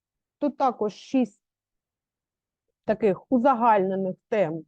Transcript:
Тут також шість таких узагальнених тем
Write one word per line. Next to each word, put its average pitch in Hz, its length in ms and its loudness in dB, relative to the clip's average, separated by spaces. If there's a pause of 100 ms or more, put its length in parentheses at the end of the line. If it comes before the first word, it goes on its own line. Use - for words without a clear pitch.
(400)
Тут 285 180 -4
також 233 360 -2
шість - 480 -4 (1400)
таких - 460 -2
узагальнених 220 840 2 (140)
тем 165 380 -2